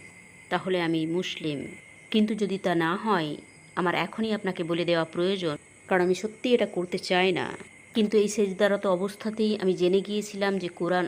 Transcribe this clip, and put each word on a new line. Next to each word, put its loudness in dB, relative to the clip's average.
তাহলে -2
আমি 0
মুসলিম। -4
কিন্তু 2
যদি -2
তা 0
না 0
হয়, 0
আমার 0
এখনই -2
আপনাকে -2
বলে 0
দেওয়া 2
প্রয়োজন, -2
কারণ 4
আমি 4
সত্যি -2
এটা 4
করতে -4
চাই 2
না।" -2
কিন্তু 4
এই 4
সেজদারত 2
অবস্থাতেই 0
আমি 2
জেনে 4
গিয়েছিলাম -2
যে -4
কোরআন 0